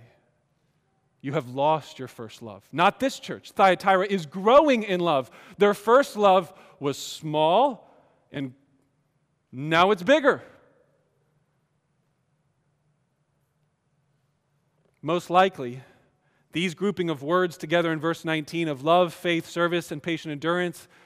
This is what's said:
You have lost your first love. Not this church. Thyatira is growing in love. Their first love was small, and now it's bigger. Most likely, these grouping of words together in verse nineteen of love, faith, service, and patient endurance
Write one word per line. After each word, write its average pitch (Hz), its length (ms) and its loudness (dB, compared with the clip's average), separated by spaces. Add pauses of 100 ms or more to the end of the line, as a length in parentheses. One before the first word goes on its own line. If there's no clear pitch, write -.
(1200)
You 135 120 -8
have 123 160 -6
lost 143 500 -4
your 127 100 -14
first - 320 -18
love. 101 320 -18
Not 175 260 2
this 262 200 -4
church. - 320 -16
Thyatira 190 540 2
is 196 200 -4
growing 233 580 4
in 185 160 -4
love. 151 320 0 (260)
Their 202 160 4
first 233 440 2
love 190 360 4 (280)
was 139 160 -4
small, 165 920 0 (420)
and 135 220 -10 (1000)
now 160 400 2
it's 180 120 -2
bigger. 254 400 2 (4000)
Most 165 280 -6
likely, 170 520 0 (720)
these 170 220 -4
grouping 185 340 -4
of 139 140 -8
words 175 340 -2
together 165 340 -2
in 160 80 -6
verse 160 240 -4
nineteen 160 440 -6
of 135 160 -8
love, 170 300 2
faith, 170 340 -4
service, 170 440 -4
and 151 120 -10
patient 165 280 -8
endurance 170 560 -6 (180)